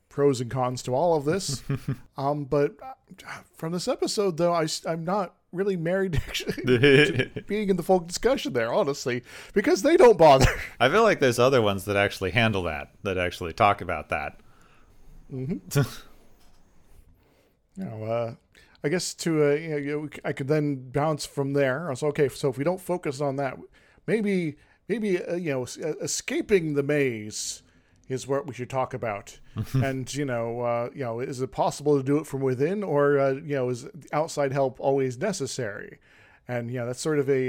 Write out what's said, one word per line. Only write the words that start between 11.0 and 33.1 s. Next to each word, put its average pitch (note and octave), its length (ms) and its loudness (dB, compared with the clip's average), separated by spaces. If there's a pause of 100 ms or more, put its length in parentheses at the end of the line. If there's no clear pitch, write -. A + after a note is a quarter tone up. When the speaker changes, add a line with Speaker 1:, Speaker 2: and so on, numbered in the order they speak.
Speaker 2:
like G3+ 160 4
there's A#2+ 200 4
other B2+ 220 6
ones G2 240 0
that G2+ 100 -2
actually G2 360 2
handle G#2+ 320 2
that, D2+ 280 -6 (120)
that F#2+ 140 -2
actually F2+ 360 -4
talk G#2 280 2
about E2+ 280 -6
that. D2 300 -6 (920)
Speaker 1:
Mm-hmm. C#3+ 560 -4
Speaker 2:
<laughs> - 40 -14 (1900)
Speaker 1:
You F#3+ 60 -10
know, A2 200 -10
uh, A#2 300 -4 (480)
I D3 60 -2
guess F3 240 -2
to, D3+ 380 2
uh, - 20 4
you D#3+ 160 -2
know, D3+ 80 -4
you D3 240 -4
know, D3+ 80 -8 (160)
I D3+ 80 -2
could C3+ 140 -6
then C#3+ 420 0
bounce D3 380 -2
from C#3 260 -4
there. C#3 420 0
So, D3+ 120 -2
okay, D3 200 2
so - 220 -2
if B2 80 -4
we C#3 60 -4
don't F3+ 180 -2
focus D#3 400 -4
on C#3 140 -2
that, C3+ 240 -6 (480)
maybe, F#3 480 0 (320)
maybe, G3+ 360 -2
uh, F3 120 -4
you F3 160 -2
know, C3 100 -2
s-, - 160 -10
uh, D#3 240 -6
escaping E3+ 720 0
the C#3+ 80 2
maze C3 800 -2 (480)
is B2+ 180 -6
what C#3 200 -2
we B2 60 -10
should A#2+ 160 -12
talk C3 240 -4
about. G#2+ 460 -8 (160)
Speaker 3:
<laughs> - 180 -6
Speaker 1:
And, C3 400 -2
you C#3+ 120 -4
know, A#2 360 -4
uh, A#2+ 320 -2
you C#3 100 -8
know, A#2 160 -6
is C3 220 -6
it B2+ 100 -4
possible D3+ 460 0
to C3+ 60 0
do C#3+ 140 2
it D#3 100 -4
from C3+ 140 -6
within, C#3 420 0
or, C#3+ 360 2